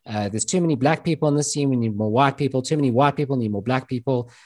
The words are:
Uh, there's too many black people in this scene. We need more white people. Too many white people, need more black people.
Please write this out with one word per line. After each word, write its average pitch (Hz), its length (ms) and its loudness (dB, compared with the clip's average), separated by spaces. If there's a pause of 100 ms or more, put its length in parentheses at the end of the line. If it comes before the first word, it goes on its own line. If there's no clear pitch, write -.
Uh, 104 220 -4
there's 107 160 -4
too 185 160 0
many 165 140 2
black 156 280 2
people 156 240 0
in 143 80 4
this 147 160 0
scene. 143 160 0
We 131 100 2
need 113 200 0
more 107 140 0
white 135 260 2
people. 131 240 -2
Too 156 140 -4
many 143 160 2
white 139 240 4
people, 139 220 -2
need 113 140 -2
more 101 120 -4
black 127 240 -2
people. 123 420 -4 (160)